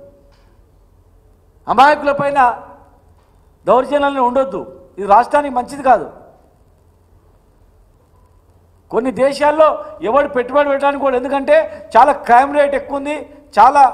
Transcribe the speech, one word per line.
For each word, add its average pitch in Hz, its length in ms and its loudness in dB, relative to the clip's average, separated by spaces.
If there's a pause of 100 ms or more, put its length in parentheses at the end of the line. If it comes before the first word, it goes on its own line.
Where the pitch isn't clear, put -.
(1700)
అమాయకులపైన 285 720 0 (1300)
దౌర్జన్యాలను 269 600 0
ఉండొద్దు. 247 320 -4 (360)
ఇది 196 160 -10
రాష్ట్రానికి 254 440 0
మంచిది 269 320 -10
కాదు. 185 180 0 (2750)
కొన్ని 247 200 -2 (120)
దేశాల్లో 294 440 2 (400)
ఎవడు 277 280 0
పెట్టుబడి 262 360 -2
పెట్టడానికి 277 340 -2
కూడా, 262 140 -2
ఎందుకంటే 269 360 -2 (380)
చాలా 262 180 6 (160)
క్రైమ్ 254 300 4
రేట్ 285 220 0
ఎక్కువ 277 200 -8
ఉంది, 294 160 -8 (420)
చాలా 277 260 6 (100)